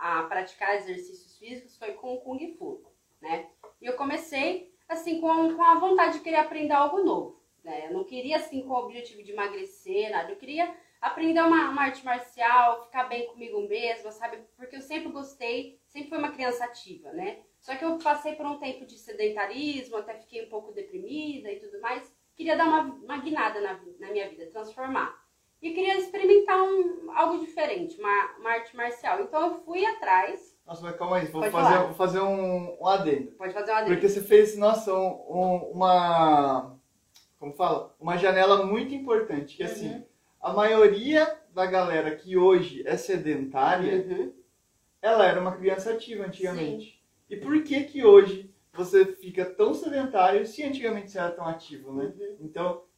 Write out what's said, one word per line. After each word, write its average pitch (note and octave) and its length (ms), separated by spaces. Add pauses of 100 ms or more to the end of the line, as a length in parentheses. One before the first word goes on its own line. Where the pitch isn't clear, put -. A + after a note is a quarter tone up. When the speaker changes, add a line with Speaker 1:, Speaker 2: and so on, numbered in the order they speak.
Speaker 1:
a E3+ 240
praticar F#3 520
exercícios F#3 640
físicos B3 380
foi G#3 160
com B3+ 220
o B3+ 60
Kung C4+ 380
Fu, - 240 (380)
né? E3 260 (340)
E A#3 60
eu B3+ 80
comecei, D4 800 (160)
assim, E4 320
com, E4 340
com E4+ 80
a E4+ 160
vontade F#4 360
de D4+ 100
querer D#4 120
aprender D#4 360
algo D4 320
novo, - 360 (240)
né? D#3 240
Eu F3 60
não F#3 100
queria, B3+ 320
assim, C4+ 260
com C4 120
o B3 100
objetivo A#3 380
de G3+ 100
emagrecer, G3+ 800
nada. F3 200
Eu G3+ 60
queria D#4+ 360 (280)
aprender D#4+ 420
uma, E4 280
uma C#4 120
arte C4 220
marcial, A#3+ 800
ficar B3+ 200
bem A#3+ 220
comigo A#3 420
mesma, A3 440
sabe? A3+ 260 (180)
Porque B3+ 200
eu C4 40
sempre - 300
gostei, C4 800
sempre C#4+ 220
fui D#4+ 80
uma - 120
criança B3 340
ativa, F3+ 480
né? F3+ 260 (220)
Só C4 140
que D#4+ 100
eu E4 140
passei D4+ 380
por D4 100
um D4 120
tempo B3+ 280
de - 100
sedentarismo, A3 1000
até G#3+ 180
fiquei A3+ 320
um - 20
pouco G#3+ 240
deprimida G#3+ 800
e G3 80
tudo G3+ 220
mais. B3+ 300 (260)
Queria D#4+ 200
dar E4 100
uma, D#4 140 (240)
uma C#4 140
guinada B3 420
na, F#3+ 180 (200)
na G3 120
minha G3+ 200
vida, E3 160
transformar. A3 680 (460)
E E4 120
queria F#4+ 260
experimentar G4 640
um, F#4 520
algo E4 300
diferente, G#3 560
uma, G3+ 400
uma A3+ 120
arte A#3 220
marcial. A#3+ 480
Então D#4 260
eu - 60 (100)
fui F4+ 200
atrás. C4 720 (100)
Speaker 2:
Nossa, E3+ 160
mas E3+ 140
calma F3+ 220
aí, D#3+ 80
vou D#3 160
Speaker 1:
Pode G#3+ 100
Speaker 2:
fazer, E3+ 220
Speaker 1:
falar. F3+ 100
Speaker 2:
vou E3 100
fazer F#3 260
um, F#3 600
um E3+ 60
adendo. D#3+ 460
Speaker 1:
Pode F#3 200
fazer G#3 180
um A3 40
adendo. G#3+ 180
Speaker 2:
Porque G3 160
você G3 140
fez, G#3 340
nossa, G#3 380
um, F#3+ 140 (200)
um, F#3 280 (160)
uma, E3 1000 (640)
como C#3+ 140
fala? E3 480
Uma E3+ 160
janela F#3+ 480
muito A#3 300
importante, G#3+ 640
que F3+ 60
Speaker 1:
Uhum. E3 80
Speaker 2:
assim, D3+ 340 (360)
a F3+ 140
maioria A3 840 (160)
da F#3 120
galera E3 500
que F#3 200
hoje F3 500
é D3+ 100
sedentária, D#3+ 1120
Speaker 1:
Uhum. - 240 (680)
Speaker 2:
ela G#3+ 260
era F3+ 140
uma F#3 140
criança F#3+ 380
ativa A3+ 320
antigamente. F3+ 640
Speaker 1:
Sim. - 80 (360)
Speaker 2:
E G3 60
por D4 260
que C#4 220
que C4+ 200
hoje G3 460 (240)
você F#3 300
fica F#3 400
tão A3 300
sedentário A3+ 720
se - 160
antigamente A3 480
você F#3+ 80
era F3 120
tão E3+ 160
ativo, C3+ 460
né? C#3 260
Speaker 1:
Uhum. G3+ 220
Speaker 2:
Então, E3 420 (160)